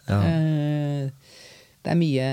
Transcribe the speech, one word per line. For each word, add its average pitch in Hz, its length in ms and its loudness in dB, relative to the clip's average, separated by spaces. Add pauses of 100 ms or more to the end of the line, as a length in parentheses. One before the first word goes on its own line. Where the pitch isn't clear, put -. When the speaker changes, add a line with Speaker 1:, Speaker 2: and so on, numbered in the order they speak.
Speaker 1:
Ja. 101 140 0
Speaker 2:
Eh, 147 1200 -2 (400)
det - 120 -6
er 165 80 2
mye, 139 340 0